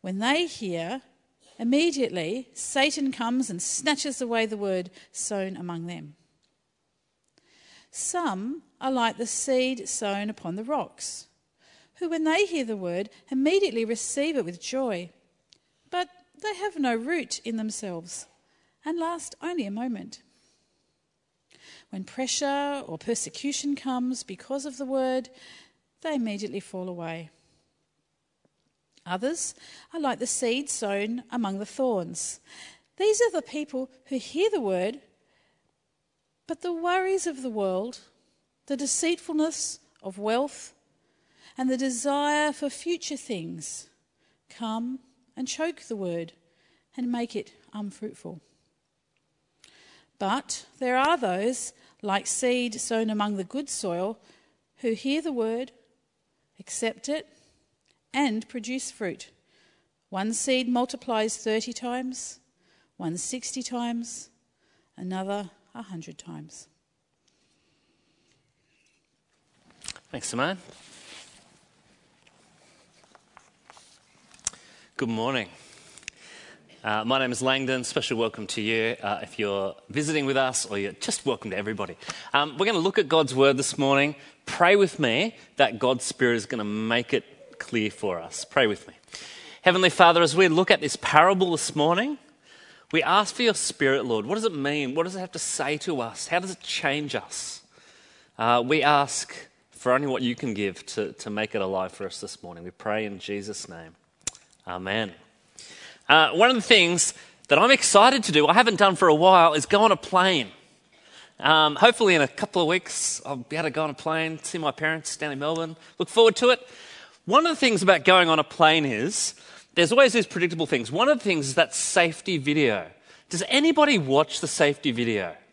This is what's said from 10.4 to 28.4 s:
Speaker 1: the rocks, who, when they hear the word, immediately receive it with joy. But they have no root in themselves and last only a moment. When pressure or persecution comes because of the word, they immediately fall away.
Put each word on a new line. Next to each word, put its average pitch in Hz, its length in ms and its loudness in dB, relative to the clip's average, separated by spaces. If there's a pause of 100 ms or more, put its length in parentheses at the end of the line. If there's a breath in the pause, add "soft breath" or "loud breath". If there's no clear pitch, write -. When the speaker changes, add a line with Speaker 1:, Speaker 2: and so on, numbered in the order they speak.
Speaker 1:
the 208 80 -8
rocks, - 640 -8 (720 soft breath)
who, 349 120 -6
when 320 140 -2
they 330 240 2
hear 320 180 -4
the 220 120 -6
word, 185 340 -6 (180 soft breath)
immediately 269 560 2
receive 277 520 -4
it 214 80 -2
with 175 160 -10
joy. 214 500 -4 (800)
But 359 180 -4 (320)
they 415 140 -6
have 359 240 -6
no 262 160 0
root 254 500 -4
in 226 120 -6
themselves 196 680 -10 (580)
and 330 160 -4
last 330 420 -6
only 330 240 -4
a 202 60 -8
moment. 226 500 -8 (1700 soft breath)
When 190 140 -10
pressure 277 840 -4
or 160 120 -12
persecution 277 760 -4
comes 254 480 -4
because 262 420 -10
of 277 140 -12
the 277 60 -8
word, 262 440 -2 (760 soft breath)
they 320 120 -6
immediately 208 460 -4
fall 185 280 -12
away. 165 420 -10 (1800)